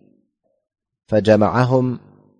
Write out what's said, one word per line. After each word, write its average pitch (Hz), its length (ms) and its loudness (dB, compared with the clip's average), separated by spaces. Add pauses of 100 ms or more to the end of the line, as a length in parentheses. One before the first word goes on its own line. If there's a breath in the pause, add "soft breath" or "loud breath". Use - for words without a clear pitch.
(1080)
فجمعهم 110 920 0 (400)